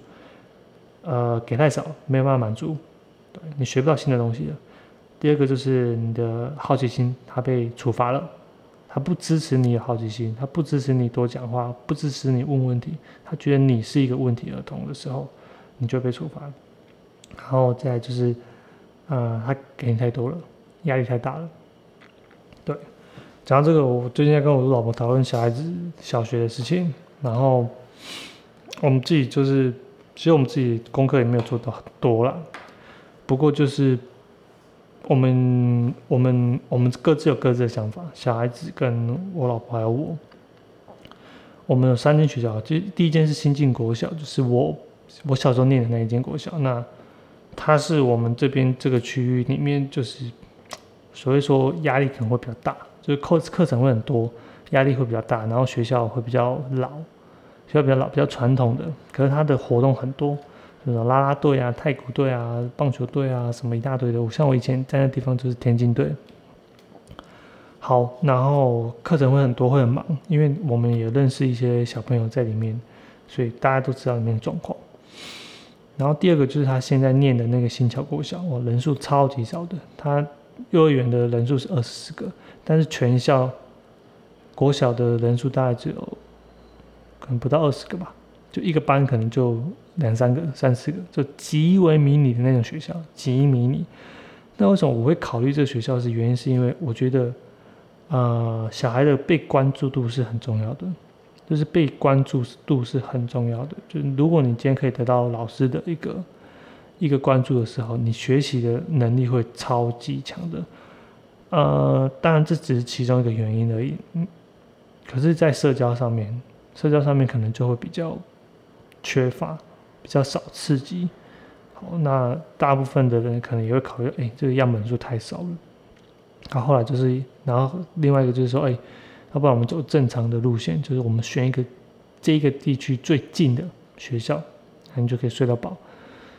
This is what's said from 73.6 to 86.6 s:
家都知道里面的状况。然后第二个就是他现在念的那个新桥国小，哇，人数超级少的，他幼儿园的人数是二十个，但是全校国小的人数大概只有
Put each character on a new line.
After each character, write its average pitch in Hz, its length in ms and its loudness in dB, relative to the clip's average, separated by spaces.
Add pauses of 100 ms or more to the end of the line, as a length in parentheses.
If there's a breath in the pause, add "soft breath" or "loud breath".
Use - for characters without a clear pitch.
家 135 160 0
都 135 80 -2
知 - 160 -8
道 120 80 0
里 117 60 -2
面 113 120 0
的 110 60 -4
状 156 200 -6
况。 - 180 -10 (1160 loud breath)
然 139 120 0
后 151 60 2
第 180 160 2
二 165 60 6
个 139 100 4
就 135 120 -2
是 143 60 2
他 131 160 2
现 139 180 0
在 131 140 4
念 135 240 6
的 117 120 0
那 123 120 2
个 120 80 2
新 123 180 0
桥 131 160 -2
国 147 200 -4
小， 175 220 -8
哇， 139 160 -2
人 120 200 0
数 147 140 0
超 139 340 2
级 120 160 -6
少 170 220 -8
的， 170 100 -10 (220)
他 143 280 -2 (440)
幼 165 140 6
儿 156 60 6
园 123 200 2
的 120 180 2
人 120 180 0
数 135 120 2
是 - 120 -6
二 120 120 0
十 - 320 -12
个， - 100 -12 (400 loud breath)
但 160 140 2
是 156 80 4
全 123 320 2
校 131 320 2 (1040)
国 139 180 2
小 123 220 2
的 120 240 2
人 120 180 2
数 131 100 -2
大 131 200 0
概 120 80 0
只 156 160 -6
有 - 60 -8 (1200)